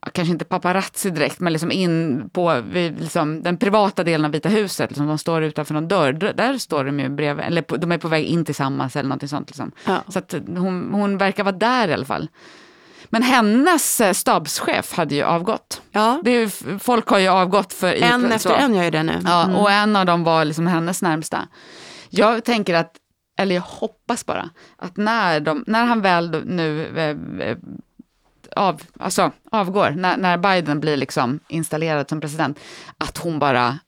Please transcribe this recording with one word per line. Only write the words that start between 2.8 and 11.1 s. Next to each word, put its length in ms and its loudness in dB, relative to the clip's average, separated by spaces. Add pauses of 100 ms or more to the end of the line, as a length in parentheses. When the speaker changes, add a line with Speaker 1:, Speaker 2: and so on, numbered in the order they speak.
Speaker 1:
liksom, 420 -2
den 140 -2
privata 480 2
delen 200 2
av 80 0
Vita 160 -2
huset. 420 0
Liksom, 160 -2
de 120 -2
står 240 0
utanför 320 -4
någon 140 -2
dörr. 240 4
D-, 240 -2
där 220 0
står 260 -2
de 160 -2
ju 80 -2
bredvid, 360 -2
eller 180 -2
på, 140 -6
de 160 -2
är 60 -2
på 100 -6
väg 160 2
in 200 0
tillsammans 520 -2
eller 120 -2
någonting 200 -6
sånt, 200 -6
liksom. 240 -12 (140)
Speaker 2:
Ja. 220 -2
Speaker 1:
Så 100 -4
att 160 -8 (140)
hon, 440 -4
hon 260 0